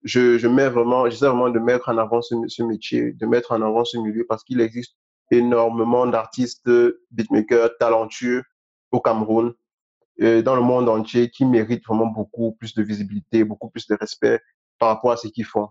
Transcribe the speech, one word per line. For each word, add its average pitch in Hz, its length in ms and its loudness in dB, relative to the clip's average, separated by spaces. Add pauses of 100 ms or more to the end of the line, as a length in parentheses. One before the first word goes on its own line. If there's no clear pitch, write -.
je, 123 360 4
je 117 100 0
mets 135 200 4
vraiment, 120 400 2
j'essaie 117 200 0
vraiment 123 220 2
de 117 100 0
mettre 123 280 0
en 117 100 -2
avant 113 220 0
ce, 120 140 -8 (140)
ce 117 160 -6
métier, 117 480 -4
de 110 140 -8
mettre 120 260 0
en 110 100 -2
avant 110 220 0
ce 120 140 -8
milieu 110 300 -6
parce 110 140 -4
qu'il 123 180 -4
existe 117 360 -4 (340)
énormément 120 760 2
d'artistes, 120 640 -4 (440)
beatmakers 117 680 0
talentueux 120 640 -2 (480)
au 123 100 -2
Cameroun, 113 520 0 (680)
euh, 113 220 4
dans 131 140 2
le 123 60 2
monde 123 260 2
entier, 113 420 0
qui - 140 -2
méritent 117 420 0
vraiment 113 220 0
beaucoup 110 500 -6
plus 110 160 -16
de 110 80 -2
visibilité, 104 600 -2
beaucoup 107 260 -8
plus - 160 -14
de 107 140 -2
respect 117 400 -2 (400)
par 117 80 2
rapport 110 240 0
à 117 40 0
ce 113 120 -12
qu'ils 110 160 -8
font. 104 260 -4